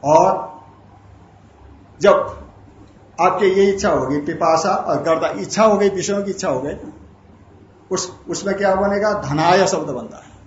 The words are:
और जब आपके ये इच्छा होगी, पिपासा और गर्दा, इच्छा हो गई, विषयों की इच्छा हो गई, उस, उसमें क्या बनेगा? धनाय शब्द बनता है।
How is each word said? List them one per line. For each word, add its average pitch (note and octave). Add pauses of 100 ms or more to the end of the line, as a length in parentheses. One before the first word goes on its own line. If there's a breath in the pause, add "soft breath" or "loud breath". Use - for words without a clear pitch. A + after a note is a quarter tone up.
और - (1400)
जब - (800)
आपके F#3
ये G3
इच्छा F#3+
होगी, C#3+
पिपासा D#3+
और -
गर्दा, D#3+
इच्छा G3+
हो G#3
गई, G3+
विषयों G3
की G3
इच्छा F3+
हो B2+
गई, D3+ (1160)
उस, -
उसमें -
क्या F#3+
बनेगा? G3+
धनाय E3+
शब्द D#3
बनता A#2+
है। - (100)